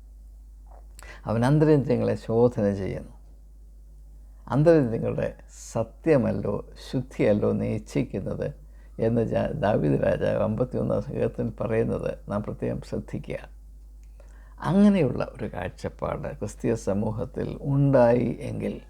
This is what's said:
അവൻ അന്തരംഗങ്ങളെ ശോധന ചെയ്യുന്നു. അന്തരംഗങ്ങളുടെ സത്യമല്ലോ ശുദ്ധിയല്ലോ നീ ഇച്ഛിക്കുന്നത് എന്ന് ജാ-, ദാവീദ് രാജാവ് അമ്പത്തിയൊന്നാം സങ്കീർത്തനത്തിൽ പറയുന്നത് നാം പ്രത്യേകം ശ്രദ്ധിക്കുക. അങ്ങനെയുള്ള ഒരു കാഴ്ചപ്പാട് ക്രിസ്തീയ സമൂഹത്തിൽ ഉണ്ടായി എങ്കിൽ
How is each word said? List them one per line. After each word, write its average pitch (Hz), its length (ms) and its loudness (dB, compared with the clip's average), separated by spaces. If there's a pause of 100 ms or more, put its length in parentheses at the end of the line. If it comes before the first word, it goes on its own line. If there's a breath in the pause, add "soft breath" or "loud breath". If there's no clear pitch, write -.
(1300 loud breath)
അവൻ 113 200 0
അന്തരംഗങ്ങളെ 139 720 4
ശോധന 113 580 2
ചെയ്യുന്നു. 92 400 -6 (1300)
അന്തരംഗങ്ങളുടെ 117 880 4 (360)
സത്യമല്ലോ 107 920 0 (260)
ശുദ്ധിയല്ലോ 110 600 2
നീ 107 160 -2
ഇച്ഛിക്കുന്നത് 110 840 -4 (460 soft breath)
എന്ന് 117 220 2
ജാ-, 110 300 0
ദാവീദ് 131 520 0
രാജാവ് 104 400 0
അമ്പത്തിയൊന്നാം 110 580 -2
സങ്കീർത്തനത്തിൽ 117 640 -4
പറയുന്നത് - 540 -2 (120)
നാം 104 140 -2
പ്രത്യേകം 120 380 -6
ശ്രദ്ധിക്കുക. - 560 -8 (1200 soft breath)
അങ്ങനെയുള്ള 190 720 4
ഒരു 117 200 -8
കാഴ്ചപ്പാട് - 840 -6
ക്രിസ്തീയ 113 360 -2
സമൂഹത്തിൽ 107 840 -4
ഉണ്ടായി 135 760 4
എങ്കിൽ 107 500 -6